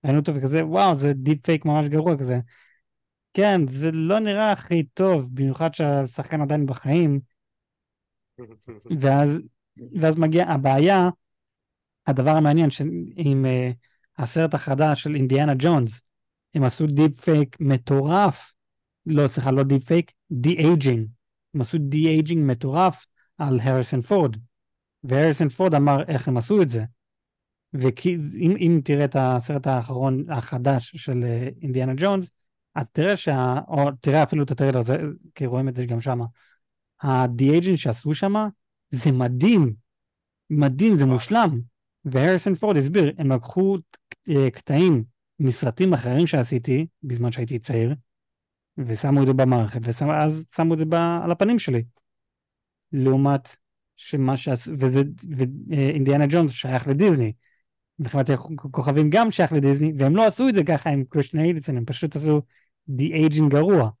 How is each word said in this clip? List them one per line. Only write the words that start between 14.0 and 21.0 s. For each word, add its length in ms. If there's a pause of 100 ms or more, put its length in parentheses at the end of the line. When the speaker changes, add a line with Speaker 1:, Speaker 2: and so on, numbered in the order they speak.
Speaker 1:
הסרט 360
החדש 500
של 120
אינדיאנה 440
ג'ונס, 420 (540)
הם 80
עשו 240
דיפ 340
פייק 380
מטורף, 960 (520)
לא, 220
סליחה, 240
לא 120
דיפ 200
פייק, 280 (200)
די-אייג'ינג. 760 (460)